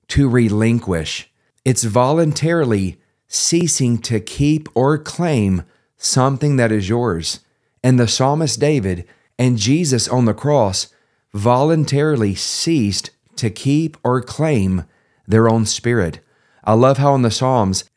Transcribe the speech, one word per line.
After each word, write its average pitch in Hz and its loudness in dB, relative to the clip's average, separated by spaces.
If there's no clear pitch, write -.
to 139 2
relinquish. 110 0
It's 127 0
voluntarily 131 0
ceasing 139 0
to 110 -2
keep 151 -2
or 139 2
claim 123 -2
something 135 0
that 117 2
is 101 -2
yours. 104 -4
And 127 4
the 117 2
psalmist 135 -2
David 98 0
and 123 2
Jesus 131 0
on 123 0
the 110 2
cross 113 0
voluntarily 139 0
ceased 110 -2
to 113 -2
keep 151 -2
or 123 0
claim 101 -2
their 113 4
own 113 2
spirit. 101 -4
I 110 2
love 127 4
how 139 2
in 131 2
the 113 0
Psalms, 113 0